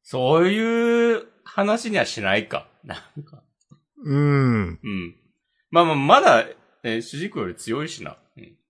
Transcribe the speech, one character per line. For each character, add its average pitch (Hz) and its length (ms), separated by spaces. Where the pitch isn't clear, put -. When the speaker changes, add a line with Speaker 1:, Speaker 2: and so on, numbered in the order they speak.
Speaker 1:
そ 139 420
う 185 60
い 233 680
う - 100
話 220 480
に 196 60
は 131 80
し - 160
な 98 140
い 110 120
か。 - 200
な - 120
ん - 20
か。 - 200
Speaker 2:
う 143 120
ん。 127 680
Speaker 1:
う - 40
ん。 90 280
ま 170 120
あ 170 40
ま 160 80
あ、 - 20
ま 165 260
だ、 139 240
え 113 140
ー、 117 40
主 - 160
人 190 120
公 156 120
よ 95 80
り 85 60
強 123 280
い 156 60
し 120 140
な。 73 140
う - 60
ん。 - 160